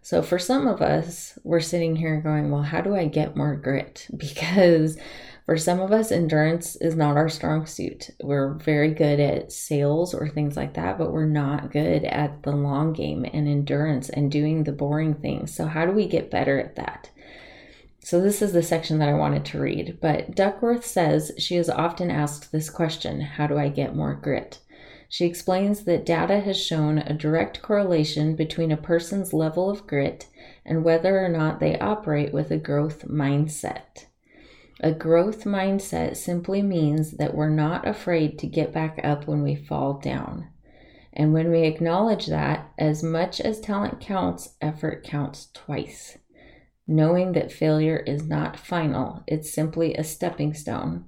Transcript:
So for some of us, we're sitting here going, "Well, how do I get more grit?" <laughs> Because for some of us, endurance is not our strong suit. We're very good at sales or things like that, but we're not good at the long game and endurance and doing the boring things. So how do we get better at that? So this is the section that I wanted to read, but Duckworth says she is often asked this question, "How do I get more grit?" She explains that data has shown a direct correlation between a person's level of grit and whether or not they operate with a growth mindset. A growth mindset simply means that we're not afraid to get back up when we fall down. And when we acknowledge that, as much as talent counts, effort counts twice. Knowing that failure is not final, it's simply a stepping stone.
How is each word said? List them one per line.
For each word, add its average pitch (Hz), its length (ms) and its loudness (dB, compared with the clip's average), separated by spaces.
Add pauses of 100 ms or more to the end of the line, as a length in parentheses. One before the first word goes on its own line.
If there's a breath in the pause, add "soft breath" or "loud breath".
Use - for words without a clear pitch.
So - 200 2
for - 160 0
some 269 280 0
of 220 140 0
us, 165 640 -2
we're 165 160 2
sitting 165 340 0
here 160 260 0
going, 151 300 0
"Well, 143 120 2
how 156 180 -2
do 202 160 0
I 180 80 0
get - 320 -2
more 147 180 0
grit?" - 560 -4
<laughs> - 60 -8
Because 160 800 4 (500 loud breath)
for 165 100 4
some 180 240 0
of 190 120 2
us, 220 180 4
endurance 160 680 2
is 160 200 0
not 147 200 4
our 156 120 4
strong 156 380 -2
suit. - 440 -10 (120)
We're 139 320 0
very 156 400 2
good 147 260 4
at - 320 2
sales 147 640 0
or 151 140 -4
things 151 280 -2
like 143 180 -4
that, 175 220 -2
but 165 160 -2
we're 156 140 2
not 147 460 0
good 156 320 2
at - 400 -2
the 139 80 0
long 143 400 0
game 78 320 -4
and 151 240 -2
endurance 143 600 0
and 143 220 0
doing 151 340 2
the 143 80 -2
boring 147 420 0
things. - 400 -6
So 160 120 -4
how 156 200 0
do 185 60 2
we 208 140 2
get - 240 0
better 139 280 2
at - 180 -6
that? - 340 -10 (920 loud breath)
So 175 180 2
this 202 200 2
is 202 120 2
the 170 100 6
section 160 380 0
that 147 100 4
I 147 40 4
wanted 147 320 0
to 151 140 -8
read, - 400 -4
but 165 340 0
Duckworth 233 520 2
says 156 500 2
she - 200 -2
is 170 120 2
often 170 420 0
asked - 420 -2
this 156 180 -2
question, 160 500 -4
"How 147 260 -2
do 143 120 0
I 143 100 2
get 143 260 -2
more 143 200 -2
grit?" - 460 -4 (520 loud breath)
She - 140 0
explains 190 580 0
that 170 220 2
data 170 320 2
has 196 180 0
shown 151 420 2
a 147 140 -2
direct 156 480 0
correlation 160 760 2
between 160 340 -2
a 156 60 2
person's 170 560 -2
level 160 360 0
of 202 200 -6
grit - 400 -2 (360 loud breath)
and 160 200 0
whether 170 380 4
or 185 60 0
not 160 300 0
they 156 220 2
operate 156 520 0
with 151 200 -2
a 156 40 0
growth 151 520 -2
mindset. - 1000 -2 (720 loud breath)
A 160 120 2
growth 170 520 2
mindset 196 720 0
simply 180 460 -2
means 156 560 2
that - 160 0
we're 151 160 2
not 151 360 2
afraid 165 520 0
to - 80 -6
get 160 260 -2
back 156 300 -4
up 147 240 0
when 151 160 0
we 143 140 0
fall 139 420 -4
down. - 480 -6 (640 loud breath)
And 151 220 4
when 160 160 2
we 165 140 4
acknowledge 170 640 2
that, 151 500 -2
as 151 240 2
much 165 380 -2
as 214 200 -2
talent 202 400 -4
counts, 180 600 -4
effort 156 420 -4
counts - 480 -6
twice. - 640 -10 (720 loud breath)
Knowing 170 460 4
that 165 200 0
failure 156 460 2
is 147 280 -4
not 151 300 -2
final, 156 680 -4
it's 156 260 -4
simply 160 420 0
a 156 100 -4
stepping 156 500 -4
stone. - 540 -6